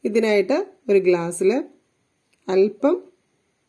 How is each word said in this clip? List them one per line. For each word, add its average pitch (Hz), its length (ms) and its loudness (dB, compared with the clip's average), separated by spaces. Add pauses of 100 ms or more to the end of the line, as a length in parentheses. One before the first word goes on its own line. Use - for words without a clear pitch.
ഇതിനായിട്ട് 214 500 0 (320)
ഒരു 202 180 4
ഗ്ലാസ്സിൽ 175 420 0 (1040)
അല്പം 208 420 0 (720)